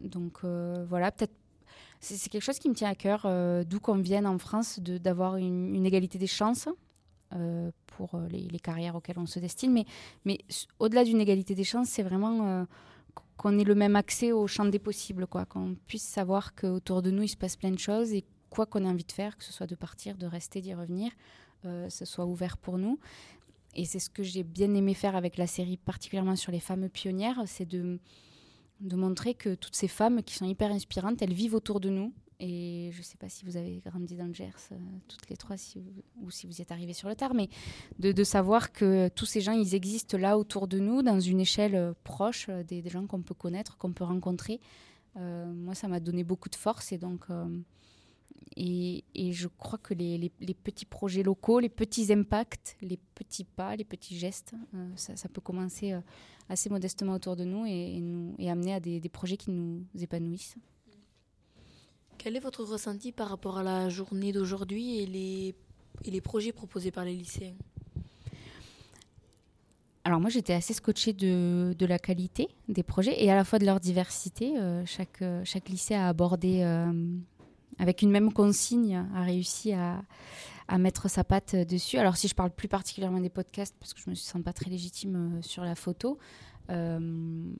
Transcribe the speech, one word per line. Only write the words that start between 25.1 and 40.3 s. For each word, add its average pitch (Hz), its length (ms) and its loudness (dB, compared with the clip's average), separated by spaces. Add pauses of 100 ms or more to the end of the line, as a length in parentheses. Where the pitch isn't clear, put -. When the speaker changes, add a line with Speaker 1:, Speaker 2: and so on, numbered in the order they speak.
Speaker 1:
avec 180 220 -2
la 175 100 2
série, 180 300 -4
particulièrement 190 580 -2
sur 185 160 -4
les 175 80 -2
femmes 185 300 -4
pionnières, 208 580 -2
c'est 185 200 -8
de, 180 340 -4 (800)
de 180 160 -4
montrer 185 380 0
que 196 200 -2
toutes - 220 -8
ces 202 100 0
femmes 226 380 2
qui - 100 -12
sont 185 120 -2
hyper 208 260 0
inspirantes, 202 500 -2
elles 185 100 2
vivent 214 220 0
autour 214 240 0
de 190 100 -2
nous. 196 240 -2 (280)
Et 175 520 -8
je 175 100 -14
sais - 160 -20
pas 190 100 -14
si - 160 -16
vous 175 120 -8
avez 180 300 -8
grandi 175 300 -8
dans 175 100 -8
le 175 80 -8
Gers, 185 380 -14
euh, 190 40 -12 (300)
toutes - 220 -18
les - 80 -10
trois, - 200 -10
si - 220 -14
vous, 190 240 -16 (180)
ou 185 120 -12
si - 160 -14
vous 170 100 -14
y 175 40 -10
êtes 175 100 -12
arrivées 175 220 -8
sur 196 140 -10
le 214 60 -4
tard, 254 200 -2
mais 202 140 2 (520)
de, 196 100 6
de 196 140 6
savoir 202 480 4
que 190 360 6
tous - 180 -4
ces 208 160 0
gens, 202 100 0
ils 202 240 4
existent 202 420 -2
là 196 180 6